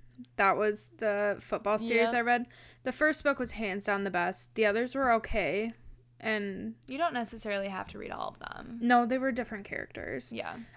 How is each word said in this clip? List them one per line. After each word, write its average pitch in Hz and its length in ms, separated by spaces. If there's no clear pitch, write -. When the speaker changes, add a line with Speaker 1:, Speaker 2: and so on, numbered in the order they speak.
Speaker 1:
That 196 220
was 208 400
the 208 420
football 208 380
series 233 340
Speaker 2:
Yep. - 20
Speaker 1:
I 240 60
read. 240 260
The 254 100
first 302 320
book 277 140
was 247 140
hands 202 340
down 196 180
the 196 60
best. 175 440
The 220 120
others 233 280
were 269 200
okay, 214 580
and 208 540
Speaker 2:
You 262 100
don't 320 160
necessarily 214 540
have 202 200
to 208 100
read - 140
all - 160
of - 100
them. - 440
Speaker 1:
No, 240 240
they 247 120
were 262 140
different 220 320
characters. - 680
Speaker 2:
Yeah. 226 240